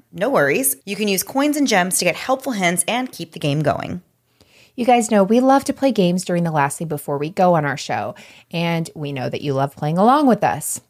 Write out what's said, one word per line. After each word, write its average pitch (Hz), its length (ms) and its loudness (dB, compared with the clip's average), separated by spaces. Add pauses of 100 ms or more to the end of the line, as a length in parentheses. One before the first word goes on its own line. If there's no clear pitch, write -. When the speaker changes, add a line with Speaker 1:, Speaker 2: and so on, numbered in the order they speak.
(120)
Speaker 1:
no 190 180 -4
worries. 190 460 2 (100)
You 196 120 -8
can 214 100 -2
use 190 160 0
coins 294 320 -2
and 285 120 0
gems 185 320 2
to 185 60 -2
get 165 120 0
helpful 262 340 -4
hints 180 360 0
and 247 240 -4
keep 165 200 -14
the - 80 -18
game 151 220 -2
going. 165 400 -2 (720)
Speaker 2:
You 247 100 -4
guys 240 240 4
know 202 140 4
we 220 160 4
love 269 260 4
to 269 80 -2
play 277 180 0
games 180 320 2
during 175 200 -2
the 170 80 -2
last 143 260 0
thing 170 100 -6
before 147 300 -6
we 151 140 -4
go 180 240 4
on 151 100 2
our 135 120 -2
show, 113 360 -6 (380)
and 170 420 -2
we 147 180 -8
know 127 160 -4
that 127 140 -6
you 143 120 -2
love 135 220 -2
playing 151 220 -2
along 262 300 4
with 220 160 2
us. - 360 -4 (100)